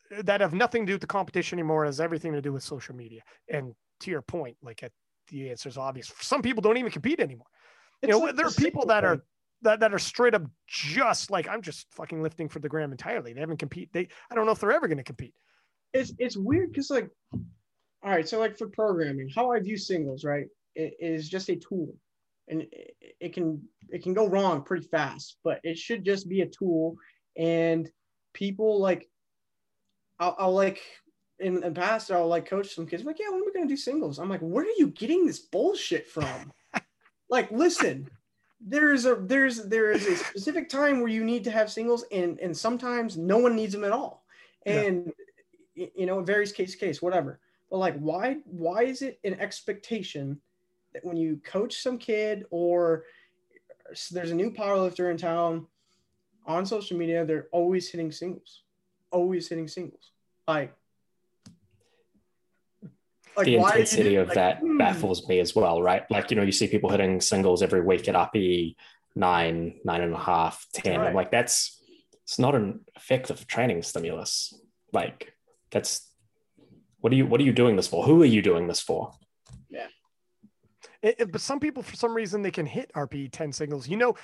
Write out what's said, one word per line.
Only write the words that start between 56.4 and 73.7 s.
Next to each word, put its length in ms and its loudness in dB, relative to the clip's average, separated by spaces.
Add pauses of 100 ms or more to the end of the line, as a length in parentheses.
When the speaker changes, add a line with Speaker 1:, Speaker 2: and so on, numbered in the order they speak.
Speaker 2:
on 180 -2
social 320 -4
media, 280 0
they're 260 -2
always 400 2
hitting 220 -6
singles, 500 -12 (480)
always 380 0
hitting 180 -6
singles? 460 -14 (340)
Like, 300 -2 (2500)
like, 80 4
Speaker 3:
The 140 8
Speaker 2:
why 140 6
are 80 6
you 40 4
Speaker 3:
intensity 180 4
Speaker 2:
doing, 140 6
Speaker 3:
of 120 4
Speaker 2:
like, 80 0
Speaker 3:
that 240 4
Speaker 2:
hmm. 180 2
Speaker 3:
baffles 500 0
me 120 4
as 140 0
well, 280 4
right? 280 2
Like, 200 0
you 80 4
know, 40 4
you 100 2
see 160 2
people 200 2
hitting 320 2
singles 420 4
every 200 4
week 260 4
at 80 2
R 160 4
P 60 2
E 380 2 (380)
nine, 680 2
nine 160 0
and 140 -2
a 40 -6
half, 540 0
ten. 220 -2
I'm 140 0
Speaker 2:
Right. 60 0
Speaker 3:
like, 160 0
"That's, 480 0 (440)
it's 160 -6
not 160 4
an 260 0 (160)
effective 500 -2
training 360 0